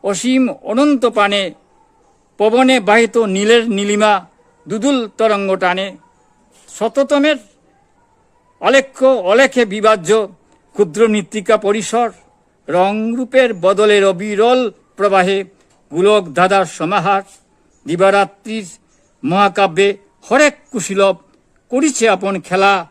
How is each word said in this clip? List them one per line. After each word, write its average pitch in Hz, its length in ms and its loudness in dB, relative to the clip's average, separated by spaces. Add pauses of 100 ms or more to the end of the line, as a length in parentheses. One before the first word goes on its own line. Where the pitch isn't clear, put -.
অসীম 240 480 0
অনন্ত 254 540 0
পানে, 202 480 -2 (840)
পবনে 247 420 2
বাহিত 220 380 2
নীলের 220 520 0
নীলিমা, 202 560 0 (420)
দুদুল 226 400 -2 (100)
তরঙ্গ 202 380 0
টানে। 185 400 -4 (720)
শততমের 277 680 -2 (1200)
আলেখ্য 269 460 0
অলেখে 247 580 2
বিভাজ্য, 208 640 0 (440)
ক্ষুদ্র 208 360 0
মৃত্তিকা 214 480 -2
পরিসর, 214 540 -2 (580)
রংরূপের 226 840 0
বদলের 196 500 2
অবিরল 214 680 0 (260)
প্রবাহে, 196 480 0 (460)
গুলক 185 440 0
ধাঁধার 190 300 2
সমাহার। 190 580 -4 (640)
দিবারাত্রির 196 800 -2 (580)
মহাকাব্যে 196 720 0 (340)
হরেক 285 240 2 (180)
কুশীলব 196 440 -2 (520)
করিছে 254 400 0
আপন 190 320 -2
খেলা 190 500 0